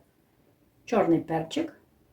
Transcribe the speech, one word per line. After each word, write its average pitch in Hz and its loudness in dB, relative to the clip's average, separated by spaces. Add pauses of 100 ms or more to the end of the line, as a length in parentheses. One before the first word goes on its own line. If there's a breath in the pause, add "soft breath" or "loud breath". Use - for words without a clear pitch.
(840)
Чорний 165 2
перчик. 165 -6 (320)